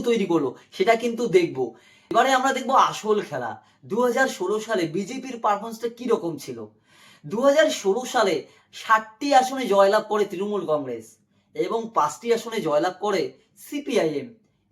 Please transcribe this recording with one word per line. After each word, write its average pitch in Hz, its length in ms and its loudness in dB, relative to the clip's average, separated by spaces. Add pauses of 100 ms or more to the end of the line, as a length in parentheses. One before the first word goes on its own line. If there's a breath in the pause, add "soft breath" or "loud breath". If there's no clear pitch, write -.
তৈরি 202 220 2
করলো 151 240 0 (220 loud breath)
সেটা 226 240 2
কিন্তু 233 320 -4
দেখবো। 156 360 2 (460 soft breath)
এবারে 240 220 4
আমরা 262 200 2
দেখবো 240 220 -2 (140)
আসল 208 340 -2
খেলা, 123 280 -6 (340 soft breath)
দু 143 180 -8
হাজার 247 260 2
ষোলো 196 320 -4
সালে 214 240 -2 (100)
বিজেপির 254 480 -8
পারফরমেন্সটা 220 460 -2
কিরকম 226 500 -4
ছিল। 120 200 -12 (640 soft breath)
দু 180 160 -8
হাজার 285 280 4 (120)
ষোলো 202 260 0
সালে 202 280 2 (400 soft breath)
ষাটটি - 600 0
আসনে 262 320 4
জয়লাভ 202 420 4
করে 214 180 0
তৃণমূল 196 400 -4
কংগ্রেস 131 400 -4 (480)
এবং 196 260 -2 (140)
পাঁচটি 151 400 -2
আসনে 226 260 -4
জয়লাভ 156 400 0
করে 196 220 0 (380 soft breath)
সিপিআইএম 165 680 -2 (440)